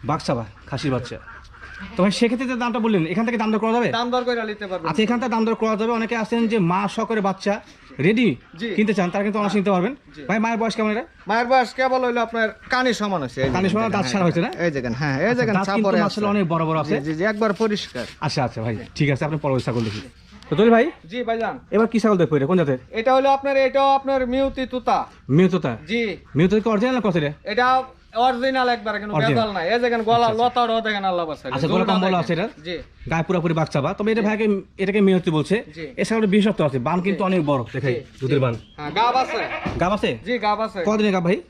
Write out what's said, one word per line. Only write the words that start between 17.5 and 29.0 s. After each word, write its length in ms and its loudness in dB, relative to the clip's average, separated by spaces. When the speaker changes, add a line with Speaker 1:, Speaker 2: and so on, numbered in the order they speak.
Speaker 2:
পরিষ্কার। 440 -4
Speaker 1:
আচ্ছা, 240 -2
আচ্ছা 180 -6
ভাই, 120 -2
ঠিক 160 0
আছে, 140 0
আপনি 140 -4
পরে 220 0
ছাগল 240 -2
দেখি। 160 -6
তো 140 -6
জলিল 200 6
ভাই, 80 6
Speaker 2:
জি, 120 -6
ভাইজান। 320 -4
Speaker 1:
এবার 180 4
কি 120 0
ছাগল 200 4
দেখবো 160 2
এটা? 100 2
কোন 120 2
জাতের? 200 2
Speaker 2:
এটা 240 0
হলো 160 4
আপনার, 260 2
এটাও 320 4
আপনার 280 0
মিউতি 400 -2
তুতা। 320 0
Speaker 1:
মিউতি 260 4
তুতা? 180 -2
Speaker 2:
জি। 140 0
Speaker 1:
মিউতি 160 4
তুতা 140 2
কি 60 0
অরিজিনাল 240 2
না 120 -2
কত 100 0
এটা? 140 0
Speaker 2:
এটা 140 2
অরিজিনাল 520 0
একবারে, 300 -2
কোনো 160 -8